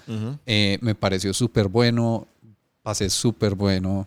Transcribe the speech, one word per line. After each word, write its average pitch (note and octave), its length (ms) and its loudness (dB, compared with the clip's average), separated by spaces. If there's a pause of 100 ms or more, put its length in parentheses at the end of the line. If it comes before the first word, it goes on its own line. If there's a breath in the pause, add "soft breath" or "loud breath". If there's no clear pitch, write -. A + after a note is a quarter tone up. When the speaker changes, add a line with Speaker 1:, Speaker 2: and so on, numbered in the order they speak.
Speaker 1:
Ujú. A2+ 380 -8
Speaker 2:
eh, G#2 340 2
me A2+ 140 0
pareció F#2+ 400 -2
súper A2 340 0
bueno, A#2 580 0 (560)
pasé G#2 280 -2
súper G#2+ 440 0
bueno, F#2+ 520 0